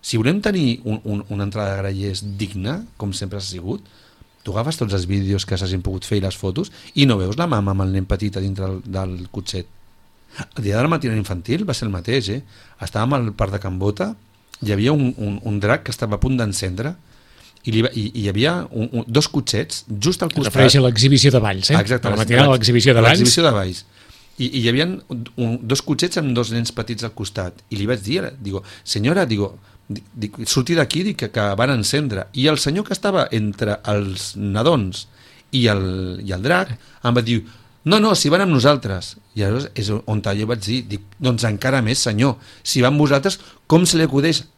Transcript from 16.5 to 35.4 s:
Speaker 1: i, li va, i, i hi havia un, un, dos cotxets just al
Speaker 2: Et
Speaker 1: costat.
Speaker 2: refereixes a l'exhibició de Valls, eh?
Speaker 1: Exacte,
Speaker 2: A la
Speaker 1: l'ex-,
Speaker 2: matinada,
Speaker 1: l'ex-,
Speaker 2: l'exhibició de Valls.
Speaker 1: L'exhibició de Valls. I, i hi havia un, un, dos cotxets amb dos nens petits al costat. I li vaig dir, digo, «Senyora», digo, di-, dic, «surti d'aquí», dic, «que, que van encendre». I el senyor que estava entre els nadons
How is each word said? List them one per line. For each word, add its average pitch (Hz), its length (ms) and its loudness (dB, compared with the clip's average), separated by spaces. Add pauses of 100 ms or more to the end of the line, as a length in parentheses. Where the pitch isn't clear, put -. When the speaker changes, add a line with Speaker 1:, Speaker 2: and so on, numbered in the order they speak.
Speaker 1:
i, 113 80 -2
li 110 140 2
va, - 100 0
i, 107 140 -4
i 107 160 -4
hi - 20 2
havia 113 240 0 (160)
un, 113 220 -4 (100)
un, 113 80 -6
dos 123 240 2
cotxets - 560 -4
just 107 340 -2
al 170 60 -2
Speaker 2:
Et - 80 -4
Speaker 1:
costat. 131 160 0
Speaker 2:
refereixes 135 300 8
a - 20 6
l'exhibició 127 480 6
de 131 80 6
Valls, 98 320 0
eh? - 80 6
Speaker 1:
Exacte, 120 280 0
Speaker 2:
A 104 40 0
la 104 60 0
Speaker 1:
l'ex-, 110 80 0
Speaker 2:
matinada, 127 240 6
Speaker 1:
l'ex-, 131 80 6
Speaker 2:
l'exhibició 117 340 4
de 117 80 6
Valls. 120 160 8
Speaker 1:
L'exhibició 170 300 4
de 135 100 4
Valls. 92 280 -4 (520)
I, 123 140 -2
i 131 140 -2
hi 117 40 4
havia 135 220 2
un, 127 340 -10 (140)
un, 120 240 0
dos 120 240 0
cotxets 175 340 -2
amb 139 160 -2
dos 117 160 0
nens 117 220 -4
petits 117 320 -8
al 104 100 -10
costat. 92 540 -8
I 104 100 -6
li 101 80 -2
vaig 117 140 -2
dir, 135 180 -2 (220)
digo, 98 220 -6 (180)
«Senyora», 156 480 0
digo, 101 220 0 (340)
di-, - 160 -10 (240)
dic, 107 140 -12 (100)
«surti 139 240 0
d'aquí», 160 320 0
dic, 202 140 -4
«que, 113 100 -4
que 107 140 0 (100)
van 120 160 2
encendre». 120 640 -2
I 131 160 2
el 151 80 2
senyor 170 300 -2
que - 80 -4
estava 190 340 0
entre 104 560 -2
els 101 480 -2
nadons 101 720 0 (460)